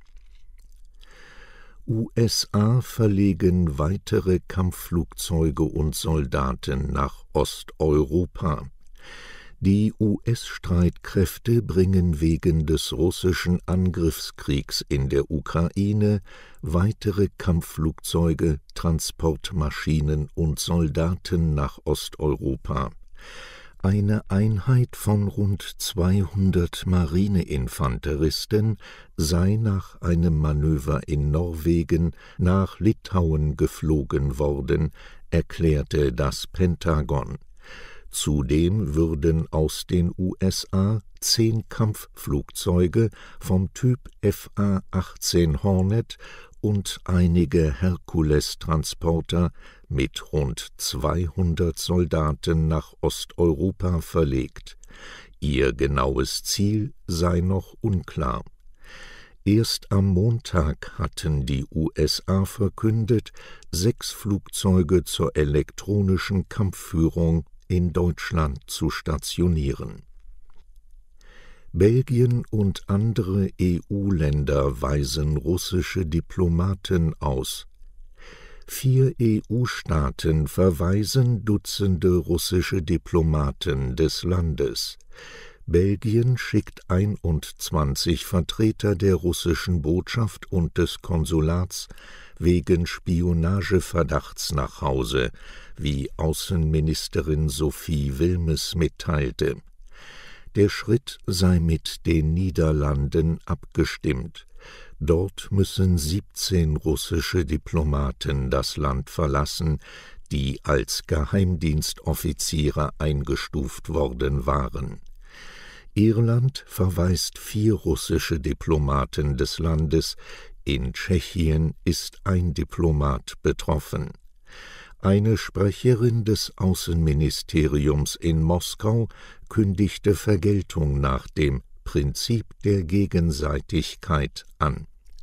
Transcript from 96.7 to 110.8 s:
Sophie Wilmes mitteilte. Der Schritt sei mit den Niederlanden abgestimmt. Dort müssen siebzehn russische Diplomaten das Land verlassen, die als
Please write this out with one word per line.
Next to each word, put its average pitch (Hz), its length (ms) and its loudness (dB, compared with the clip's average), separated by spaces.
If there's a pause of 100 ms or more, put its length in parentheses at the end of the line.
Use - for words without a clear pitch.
Sophie 71 720 -2
Wilmes 82 560 0
mitteilte. 73 800 -2 (1000)
Der 101 120 6
Schritt - 580 -2
sei 90 340 4
mit - 460 -2
den 80 280 2
Niederlanden 78 1120 2
abgestimmt. - 1000 -4 (500)
Dort 82 540 -2
müssen 95 440 2
siebzehn 80 800 0
russische 80 680 -2
Diplomaten 71 1080 -2
das 67 260 -2
Land 67 340 -2
verlassen, 73 680 0 (540)
die 67 320 -2
als 71 420 -2